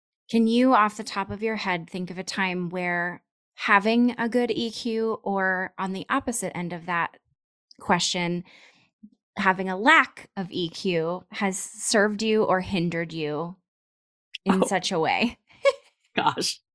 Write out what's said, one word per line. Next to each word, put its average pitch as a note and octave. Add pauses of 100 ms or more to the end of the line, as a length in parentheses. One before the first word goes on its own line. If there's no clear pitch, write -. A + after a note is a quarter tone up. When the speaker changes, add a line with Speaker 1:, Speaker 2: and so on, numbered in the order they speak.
(300)
Speaker 1:
can A3+
you, B3
off G#3
the A3
top G3
of G#3
your A3
head, F3+
think F3+
of F3+
a F#3
time F3+
where F3 (320)
having A3+
a A#3
good A#3+
E A#3
Q, A3+
or F#3+
on F#3+
the F#3+
opposite B3+
end F3
of E3+
that E3+ (640)
question, F3 (920)
having F#3+
a F#3
lack C4+
of F#3+
E F3
Q F3
has F#3+
served G#3
you A3
or F#3
hindered E3+
you D#3+ (880)
in F#3+
Speaker 2:
Oh. -
Speaker 1:
such F#3
a F3
way? D#3 (380)
<laughs> -
Speaker 2:
Gosh. - (140)